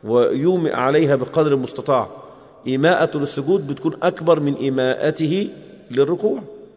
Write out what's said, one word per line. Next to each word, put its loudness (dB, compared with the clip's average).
ويومئ 2
عليها 2
بقدر 0
المستطاع. -2
إيماءة 2
للسجود -2
بتكون -4
أكبر 2
من 0
إيماءته -2
للركوع 0